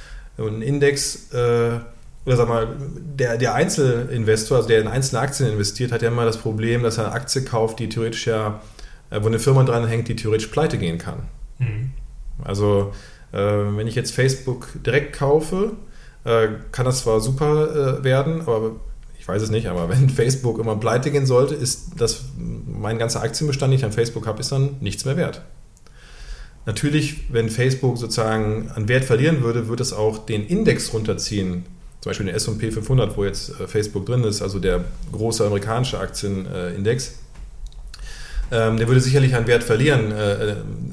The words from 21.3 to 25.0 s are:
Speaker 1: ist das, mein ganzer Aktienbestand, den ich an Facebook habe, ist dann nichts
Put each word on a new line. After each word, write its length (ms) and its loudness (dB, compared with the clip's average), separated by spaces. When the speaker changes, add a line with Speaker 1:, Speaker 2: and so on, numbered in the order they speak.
Speaker 1:
ist 440 -4
das, 240 0
mein 600 -6
ganzer 220 -2
Aktienbestand, 520 0
den 60 6
ich 60 0
an 80 0
Facebook 340 -2
habe, 140 -4
ist 120 -4
dann 280 0
nichts 240 -4